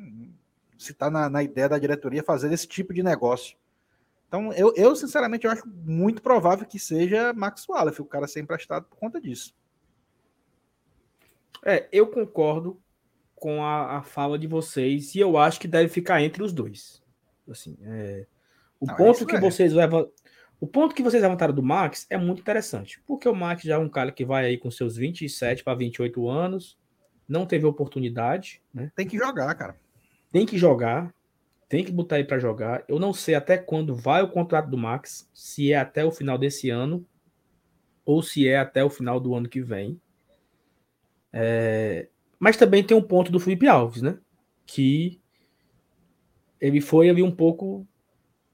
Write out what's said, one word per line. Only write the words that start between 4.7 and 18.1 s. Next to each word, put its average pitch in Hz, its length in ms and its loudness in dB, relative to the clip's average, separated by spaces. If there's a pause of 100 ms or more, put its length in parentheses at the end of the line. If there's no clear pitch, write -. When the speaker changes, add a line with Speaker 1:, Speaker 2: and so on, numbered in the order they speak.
Speaker 1:
eu, 214 200 6
sinceramente, 240 500 -2
eu 226 60 0
acho 226 160 -8
muito 175 520 -2
provável 196 460 2
que 196 140 -14
seja 196 520 0
Max 208 380 -8
Wallace, 220 320 -2
o 143 40 -12
cara 143 220 -8
ser 156 120 -12
emprestado 156 460 -8
por - 120 -20
conta 233 240 -10
disso. - 320 -12 (2000)
Speaker 2:
É, - 280 0
eu 214 160 6
concordo 170 720 -2 (540)
com 151 280 -6
a, 147 340 -4
a 139 40 -10
fala 147 380 -6
de 156 80 -8
vocês, 143 640 -4
e 190 60 0
eu 180 180 4
acho 156 220 4
que 190 80 -10
deve 165 220 4
ficar 175 300 0
entre 156 220 -2
os 208 100 -4
dois. 107 520 -12 (440)
Assim, - 360 -18
é... 101 420 -12 (540)